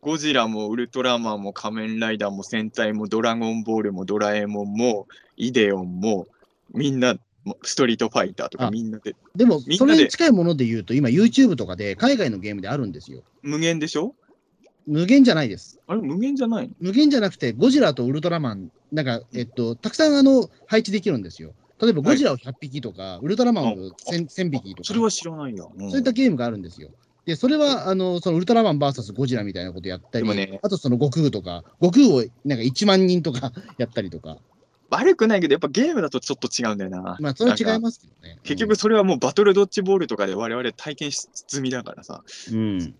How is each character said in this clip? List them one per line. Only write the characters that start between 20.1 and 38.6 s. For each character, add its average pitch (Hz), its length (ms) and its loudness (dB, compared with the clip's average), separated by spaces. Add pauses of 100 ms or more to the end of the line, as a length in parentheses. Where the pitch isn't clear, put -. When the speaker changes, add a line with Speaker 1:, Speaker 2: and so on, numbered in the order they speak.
Speaker 2:
ん 294 60 4
あ 285 60 4
の、 269 280 6 (160)
配 220 140 2
置 214 120 -4
で 208 80 0
き 190 100 -2
る 147 60 0
ん 107 60 -4
で 87 80 -12
す - 120 -20
よ。 78 120 -18 (260)
例 226 80 2
え 233 60 4
ば、 143 80 -2
Speaker 1:
は 160 60 0
い。 - 20 6
Speaker 2:
ゴ 302 60 6
ジ 277 80 2
ラ 180 80 2
を 127 40 -4
百 127 240 -12
匹 143 220 -10
と 110 100 -10
か、 92 300 -12
ウ 143 60 -6
ル 208 80 -2
ト 247 80 2
ラ 240 80 2
マ 190 100 0
ン 113 100 0
を 95 240 -10
千、 170 260 -6
Speaker 1:
あ、 - 20 -4
あ、 143 40 -14
Speaker 2:
千 180 220 -4
匹 95 240 -8
と - 80 -18
か。 - 40 -10
Speaker 1:
そ - 60 -8
れ 226 80 0
は 220 100 2
知 - 140 -8
ら 165 120 -10
な 147 120 -10
い 113 80 -10
や。 87 80 -12
う - 220 -14
ん。 98 40 -8
Speaker 2:
そ 262 60 -2
う - 20 0
い 262 40 0
っ - 20 -2
た 262 80 2
ゲ 254 140 2
ー 240 40 6
ム 160 60 -2
が 120 80 -2
あ 120 60 -2
る 107 80 -8
ん 95 40 -10
で 85 80 -14
す - 120 -20
よ。 - 80 -20 (360)
で、 165 100 -4
そ 247 120 0
れ 302 80 2
は、 277 320 0
あ 190 60 2
の、 185 260 -2
そ 180 100 -2
の 165 80 2
ウ - 20 2
ル 180 60 -2
ト 240 80 2
ラ 226 80 4
マ 202 100 2
ン 147 60 0
バ 143 140 2
ー 127 40 -6
サ 127 60 -10
ス 98 100 -12
ゴ 127 140 -2
ジ 123 100 -2
ラ 104 80 -4
み 101 80 -8
た 90 80 -8
い 90 40 -8
な 92 80 -10
こ 90 80 -12
と 90 80 -10
や 92 100 -8
っ - 20 -14
た - 180 -6
り、 113 80 -2
Speaker 1:
で - 20 0
も 104 60 0
ね。 98 280 -4
Speaker 2:
あ 208 60 0
と 190 100 -2
そ - 100 -4
の 123 80 2
悟 135 140 2
空 151 200 2
と 98 120 -6
か、 87 200 -10 (180)
悟 175 120 4
空 254 160 8
を 131 160 4 (200)
な 143 120 0
ん - 20 -6
か 113 60 -4
一 131 220 0
万 190 200 6
人 180 160 2
と 151 100 -4
か 127 200 -6 (120)
<laughs> - 140 -20
や 123 80 -2
っ - 40 -12
た 120 100 -6
り 95 100 -6
と 80 100 -14
か。 78 180 -16 (500)
Speaker 1:
悪 349 260 4
く 220 140 2
な 220 80 4
い 190 40 2
け 165 60 0
ど、 143 60 6
や - 60 4
っ - 20 -2
ぱ 147 80 -2
ゲ 240 240 0
ー - 20 -2
ム 226 80 0
だ 151 80 -2
と 123 80 -4
ち - 140 -6
ょ - 20 -2
っ - 40 -16
と 127 100 -6
違 117 240 -4
う - 20 -2
ん 101 40 -8
だ 98 60 -6
よ 92 60 -8
な。 92 300 -10
Speaker 2:
ま 147 80 -4
あ、 135 60 -4
そ 220 100 -2
れ 247 80 4
は - 40 0
違 220 200 0
い - 20 0
ま 226 140 -2
す - 80 -14
け - 80 -20
ど - 40 -20 (100)
ね。 - 80 -20
Speaker 1:
な - 40 -20
ん - 40 -20
か、 - 40 -20
結 - 140 -4
局 214 180 2